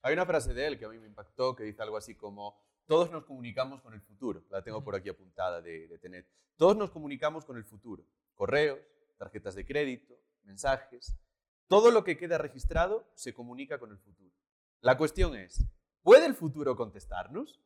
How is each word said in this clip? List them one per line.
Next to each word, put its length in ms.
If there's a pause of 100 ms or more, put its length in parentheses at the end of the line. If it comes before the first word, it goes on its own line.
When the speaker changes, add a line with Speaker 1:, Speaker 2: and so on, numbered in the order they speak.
Speaker 1:
Hay 120
una 120
frase 280
de 140
él 120
que 60
a 40
mí 80
me 100
impactó, 480
que 80
dice 200
algo 120
así 200
como, 440 (260)
"Todos 260
nos 140
comunicamos 560
con 120
el 80
futuro". 480
La 140
tengo 160
Speaker 2:
Ujú. 60
Speaker 1:
por 100
aquí 120
apuntada 540
de, 260
de 120
Tenet. 280 (300)
"Todos 180
nos 160
comunicamos 540
con 100
el 80
futuro. 420 (280)
Correos, 460 (380)
tarjetas 380
de 100
crédito, 540 (240)
mensajes. 760 (500)
Todo 240
lo 120
que 140
queda 200
registrado 760
se 180
comunica 460
con 120
el 80
futuro. 360 (460)
La 160
cuestión 380
es: 300 (360)
¿puede 240
el 100
futuro 400
contestarnos?". 920